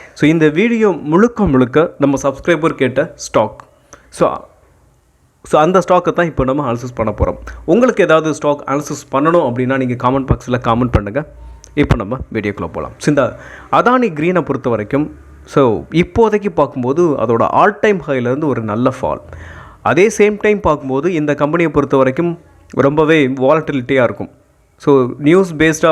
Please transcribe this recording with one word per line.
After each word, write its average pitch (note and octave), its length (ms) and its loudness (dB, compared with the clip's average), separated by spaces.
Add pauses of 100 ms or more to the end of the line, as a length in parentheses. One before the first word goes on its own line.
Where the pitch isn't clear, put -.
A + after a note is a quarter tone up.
(120)
so - 140 -2
இந்த D#3+ 240 4
வீடியோ A3 380 0 (160)
முழுக்க G3+ 420 2
முழுக்க C3+ 420 2 (100)
நம்ம C#3 200 0
சப்ஸ்கிரைபர் D3+ 600 -2
கேட்ட B2+ 200 0 (200)
ஸ்டாக். - 380 -2 (540)
So, E3 140 0 (1160)
so - 140 -2
அந்த F3 220 2
ஸ்டாக்கை F3+ 320 2
தான் E3+ 180 0
இப்போ C#3 140 -4
நம்ம C3+ 200 -2
அனாலிசிஸ் B2 320 -6
பண்ண A2 160 -2
போறோம். F#2+ 260 -4 (280)
உங்களுக்கு G#3+ 380 2
ஏதாவது D#3 300 2
ஸ்டாக் D3 300 -2
அனாலிசிஸ் C#3+ 460 -6
பண்ணணும் D#3 360 2
அப்படின்னா, B2 300 -2
நீங்க B2+ 200 -2
காமெண்ட் B2+ 340 -2
பாக்ஸ்ல A#2+ 320 -4
காமெண்ட் A#2+ 320 0
பண்ணுங்க. G#2+ 280 -4 (540)
இப்போ C#3+ 200 2
நம்ம A#2 240 -6 (100)
வீடியோக்குள்ள G2+ 400 -4
போலாம். D#2 280 -10
So - 120 -2
இந்த C#3+ 140 2 (480)
அதானி A#3 400 2
கிரீனை E3 300 -2
பொறுத்த C3 280 -4
வரைக்கும், A#2 360 -2 (400)
so C#3+ 180 2 (320)
இப்போதைக்கு G3+ 580 0
பார்க்கும்போது C#3 500 0 (140)
அதோட A#2 260 0 (100)
all G3 260 4
time G#3 200 0
ஹைலேருந்து C3+ 520 -2
ஒரு A#2 120 -4
நல்ல A2+ 300 -2
ஃபால். D2 280 -6 (600)
அதே C3+ 260 4
சேம் G#3 300 2
டைம் G#3+ 200 0
பார்க்கும்போது C#3+ 540 -2
இந்த D3+ 200 -2
கம்பெனியை D#3 360 0
பொறுத்த C#3+ 260 0
வரைக்கும் C3+ 360 2 (540)
ரொம்பவே D#3 320 4 (200)
வாலட்டிலிட்டியா C3+ 680 0
இருக்கும். G#2 280 -6 (500)
So D3+ 80 2 (280)
நியூஸ் E3+ 380 2
பேஸ்டா D#3+ 360 2